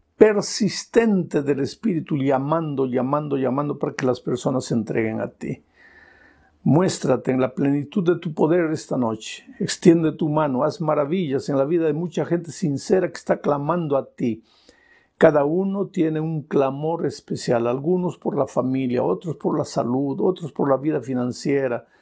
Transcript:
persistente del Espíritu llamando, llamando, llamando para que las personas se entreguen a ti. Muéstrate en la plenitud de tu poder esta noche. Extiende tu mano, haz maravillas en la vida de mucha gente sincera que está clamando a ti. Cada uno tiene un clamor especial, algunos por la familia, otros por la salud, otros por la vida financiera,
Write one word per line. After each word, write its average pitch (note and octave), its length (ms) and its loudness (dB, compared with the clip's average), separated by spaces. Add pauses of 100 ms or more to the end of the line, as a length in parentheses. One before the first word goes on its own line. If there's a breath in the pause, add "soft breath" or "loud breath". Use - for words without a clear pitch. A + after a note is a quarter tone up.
(180)
persistente G3+ 1300 2
del C3+ 160 0
Espíritu D#3 580 -4
llamando, C#3 680 0
llamando, C#3 500 0
llamando C3+ 400 -2
para C#3+ 160 -4
que - 140 -2
las B2 120 2
personas C3 460 -2
se - 80 -4
entreguen A2 480 -2
a G#2+ 60 -4
ti. - 340 -10 (1000 soft breath)
Muéstrate C#3+ 640 2
en C3 100 2
la B2+ 140 0
plenitud C#3 500 -2
de E3 160 2
tu D#3 140 -8
poder D#3+ 380 2
esta D3+ 260 -4
noche. A2 480 -4 (140)
Extiende E3+ 520 4
tu D#3+ 160 -2
mano, D3 360 0
haz D3+ 180 -2
maravillas D3 680 0
en C#3 80 0
la C3+ 80 2
vida D#3+ 200 2
de D3+ 80 2
mucha E3 320 -4
gente E3 260 -2
sincera E3+ 580 0
que - 100 -14
está - 220 -2
clamando C#3+ 540 -2
a C3 140 -2
ti. A2+ 340 -4 (760 soft breath)
Cada D3 240 6
uno F#3+ 440 -2
tiene D#3 340 0
un D#3+ 220 -4
clamor D3+ 640 -2
especial, A#2+ 640 -2
algunos D#3 500 0
por D#3 200 -4
la C#3 100 2
familia, B2+ 560 0
otros E3+ 320 -2
por D#3 220 -2
la D3 80 0
salud, C3+ 560 -2
otros F3+ 320 -2
por - 160 0
la C3 80 4
vida D3 240 -2
financiera, B2 840 -2 (140 soft breath)